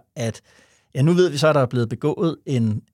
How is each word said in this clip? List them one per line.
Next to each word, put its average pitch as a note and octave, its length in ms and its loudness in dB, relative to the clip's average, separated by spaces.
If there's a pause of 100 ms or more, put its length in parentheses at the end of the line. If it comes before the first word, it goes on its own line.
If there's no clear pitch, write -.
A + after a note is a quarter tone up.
(160)
at A2+ 260 -8 (540)
ja, C#3 60 -2
nu D#3+ 120 4
ved F3+ 160 4
vi C#3+ 80 -6
så, D3+ 100 2
at D3+ 80 4
der C#3+ 60 4
er B2+ 40 2
blevet A#2 240 -2
begået D3 560 -2
en, A2+ 360 -2 (120)